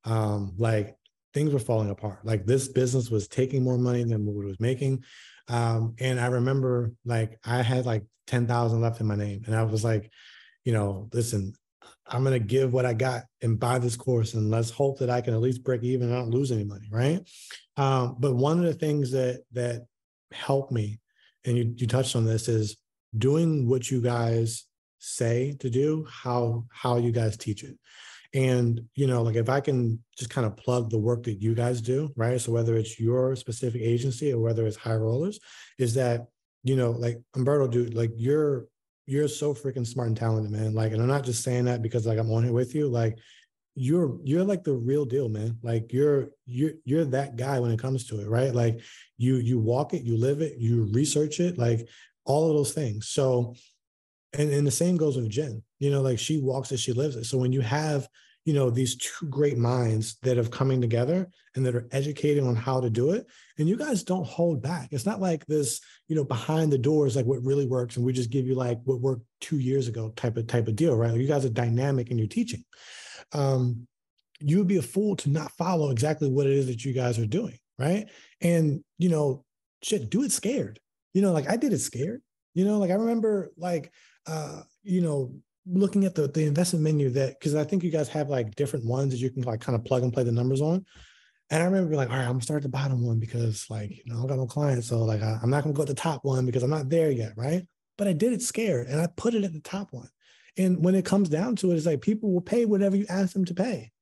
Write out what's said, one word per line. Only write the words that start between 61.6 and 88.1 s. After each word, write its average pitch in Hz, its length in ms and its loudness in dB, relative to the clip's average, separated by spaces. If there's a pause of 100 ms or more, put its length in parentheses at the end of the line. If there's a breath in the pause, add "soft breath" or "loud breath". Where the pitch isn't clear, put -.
that 123 80 -2
are 117 160 -4
educating 143 560 0
on 120 80 2
how 131 260 0
to 123 100 0
do 120 200 2
it, 226 160 -2 (320 loud breath)
and 151 100 2
you 214 80 2
guys 285 280 -2
don't 180 220 -2
hold 160 360 0
back. 143 300 -6
It's 135 140 -4
not 208 140 -2
like 170 260 -2
this, 147 340 0 (260 loud breath)
you 160 80 -4
know, 147 100 0
behind 151 480 0
the 135 60 2
doors, 139 380 2
like, 120 100 0
what 123 160 0
really 139 240 0
works, 123 300 -2
and 123 80 0
we 127 80 2
just 123 180 -2
give 127 160 0
you, 131 80 0
like, 120 300 0
what 131 160 0
worked 127 240 -2 (160)
two - 180 -2
years 131 300 0
ago 113 220 -6
type 117 260 -4
of, 117 100 -2
type 117 220 0
of 107 80 -2
deal, 156 180 4
right? 117 160 2
Like, 117 100 2
you 131 60 0
guys 139 180 2
are 123 60 0
dynamic 120 600 0
in 120 80 0
your 107 100 0
teaching. - 360 -4 (680 loud breath)
Um, 127 560 0 (500)
you 147 200 2
would 190 100 2
be 190 100 4
a 139 40 0
fool 202 340 0
to - 140 -2
not 156 220 -2
follow 170 380 0
exactly 147 400 2
what 139 160 2
it 139 60 4
is 139 140 2
that 120 180 -6
you 135 80 -2
guys 123 260 0
are 113 80 0
doing, 180 320 -4 (200)
right? 185 300 0 (320 loud breath)
And, 160 440 2 (140)
you 180 100 2
know, 147 360 2 (380)
shit, 147 260 -2
do 233 140 2
it 262 80 -2
scared. 175 480 -2 (340)
You 196 100 4
know, 190 100 4
like, 147 180 2
I 226 60 2
did 247 160 2
it 135 80 0
scared. 180 420 -6 (320)
You 180 100 2
know, 208 140 2
like, 180 140 2
I - 20 2
remember, 220 640 0
like, 170 360 -4 (340 soft breath)
uh, 156 360 -8 (220)
you 185 160 0
know, 139 340 -2 (320)
looking 196 380 2
at 180 100 0
the, 147 140 0
the 156 160 0
investment 156 400 2
menu 147 260 4
that, 135 300 0
'cause 147 140 0
I 151 100 2
think 170 180 0
you 175 80 0
guys 151 200 0